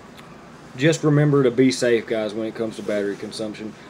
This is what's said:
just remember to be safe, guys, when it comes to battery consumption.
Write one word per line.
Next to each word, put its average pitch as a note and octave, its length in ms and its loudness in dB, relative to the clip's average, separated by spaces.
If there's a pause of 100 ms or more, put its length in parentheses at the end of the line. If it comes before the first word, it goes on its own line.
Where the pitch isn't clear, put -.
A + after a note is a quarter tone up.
(760)
just D#3 260 2
remember D3 400 4
to B2 80 4
be B2+ 200 4
safe, A#2+ 340 2
guys, G#2+ 280 -4
when A2 140 -6
it A2 80 -10
comes A2 220 -6
to A2 60 -10
battery G2+ 320 -2
consumption. G#2+ 580 -10 (160)